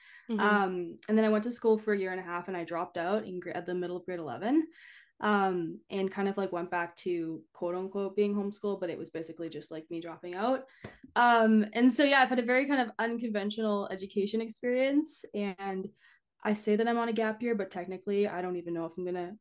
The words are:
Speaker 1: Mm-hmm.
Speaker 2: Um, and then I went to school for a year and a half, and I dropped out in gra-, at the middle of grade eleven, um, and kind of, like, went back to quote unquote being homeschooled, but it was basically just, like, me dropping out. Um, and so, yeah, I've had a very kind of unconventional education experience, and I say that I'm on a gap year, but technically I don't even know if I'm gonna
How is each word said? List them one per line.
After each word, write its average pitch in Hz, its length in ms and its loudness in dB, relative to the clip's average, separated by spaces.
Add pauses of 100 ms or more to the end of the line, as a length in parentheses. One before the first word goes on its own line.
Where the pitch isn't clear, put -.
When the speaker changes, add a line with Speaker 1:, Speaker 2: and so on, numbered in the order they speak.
(300)
Speaker 1:
Mm-hmm. 214 100 0
Speaker 2:
Um, 190 580 0 (100)
and 214 100 4
then 220 60 4
I 220 40 4
went 214 160 2
to 240 60 -4
school 226 280 2
for 214 140 -2
a 202 60 2
year 185 140 -2
and 185 80 -4
a 180 40 -10
half, 175 220 -6
and 185 100 -6
I 170 60 -4
dropped 170 340 -6
out 190 280 0
in 185 160 -8
gra-, 175 160 -10
at 175 100 -6
the 180 80 -4
middle 180 220 -4
of 175 80 -10
grade 180 160 -6
eleven, 196 460 0 (560)
um, 190 560 2 (120)
and 190 200 -2
kind 196 180 -2
of, 196 100 -2
like, 190 120 -2
went 175 200 -4
back 170 260 -4
to 165 460 -4 (100)
quote 175 220 -4
unquote 196 420 -4
being 208 180 2
homeschooled, 202 460 -4
but 180 80 -4
it 160 100 -6
was 165 120 -10
basically 165 400 -8
just, 151 200 -12
like, 160 200 -10
me 170 100 -6
dropping 165 340 -12
out. 254 300 0 (500)
Um, 226 600 6
and 247 180 6
so, 294 120 4
yeah, 277 160 6
I've 247 100 6
had 254 80 4
a 247 40 2
very 254 240 2
kind 277 140 2
of 226 180 0
unconventional 214 920 -2
education 202 480 -2
experience, 254 840 0 (100)
and 196 540 -4 (540)
I 214 120 2
say 214 220 0
that 226 120 2
I'm 233 80 2
on 233 140 0
a - 20 0
gap 220 300 0
year, 233 120 0
but 196 160 -2
technically 190 560 -2
I 180 140 -4
don't 180 160 -2
even 170 160 -6
know 165 140 -2
if 165 100 -8
I'm 180 80 -6
gonna 180 360 -6